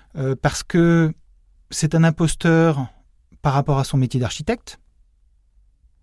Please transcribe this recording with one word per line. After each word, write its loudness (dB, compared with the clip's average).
Euh, -2
parce -2
que 2
c'est -2
un 4
imposteur 2
par 0
rapport 0
à -2
son -2
métier -2
d'architecte. -6